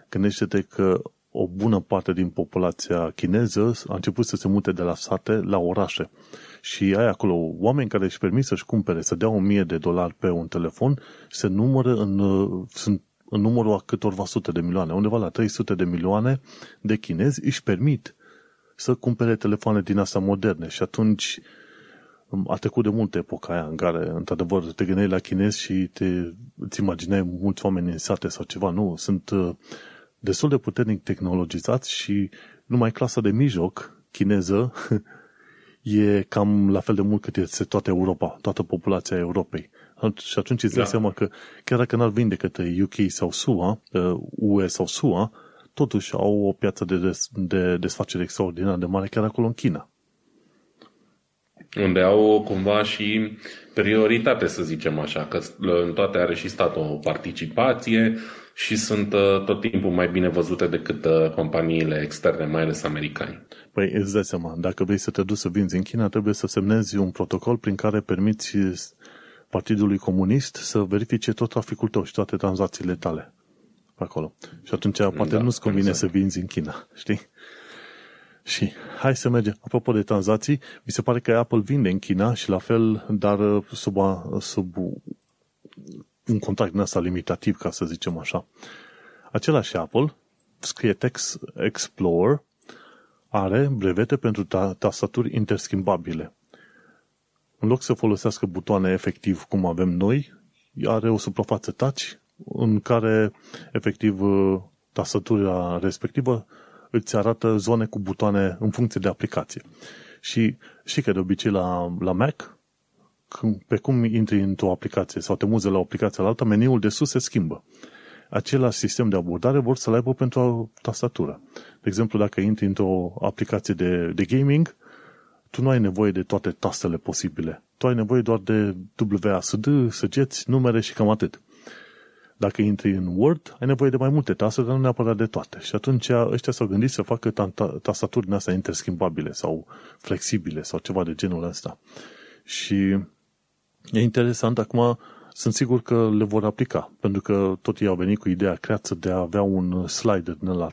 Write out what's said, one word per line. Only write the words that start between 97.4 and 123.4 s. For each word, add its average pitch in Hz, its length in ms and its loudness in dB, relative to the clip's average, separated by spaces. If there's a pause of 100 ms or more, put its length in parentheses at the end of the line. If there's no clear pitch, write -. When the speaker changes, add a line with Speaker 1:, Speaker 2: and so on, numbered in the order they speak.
Speaker 1:
În 107 100 0
loc 127 140 2
să - 100 -2
folosească 107 540 0
butoane 92 440 0
efectiv 92 520 -2
cum 95 240 -2
avem 87 220 2
noi, 101 460 0 (500)
are 113 260 2
o 107 80 4
suprafață 101 520 -2
touch 135 320 -2 (420)
în 107 360 2
care, 110 520 2 (400)
efectiv, 104 480 0 (720)
tastatura 92 920 0
respectivă 117 640 -2 (440)
îți 117 260 -2
arată 110 400 2
zone 110 300 2
cu 107 120 -10
butoane 98 600 0
în 110 100 0
funcție 113 300 -2
de 95 80 -2
aplicație. - 540 -6 (580)
Și - 360 0 (280)
știi - 180 -4
că 104 100 0
de 92 60 2
obicei 95 320 0
la, 90 500 0
la 90 120 0
Mac, 120 460 -2 (680)
când, 104 380 -4
pe 107 100 0
cum 123 280 0
intri 110 360 2
într-o 98 300 0
aplicație - 500 -4
sau 92 160 -2
te 101 100 -2
muți 107 180 2
de 98 60 2
la 95 80 2
o - 20 2
aplicație - 420 -2
la 98 60 2
alta, 113 160 0
meniul 113 360 4
de 104 80 2
sus 143 220 0
se - 80 -2
schimbă. 87 460 -2 (640)
Același 120 480 0
sistem - 300 0
de 98 80 2
abordare 87 420 0
vor 123 180 2
să-l 113 180 0
aibă 123 200 2
pentru 127 260 0
o 117 280 0 (140)
tastatură. - 580 -4 (140)
De - 340 -10
exemplu, 107 300 0
dacă 104 220 2
intri 104 260 2
într-o 92 540 0
aplicație 101 540 -2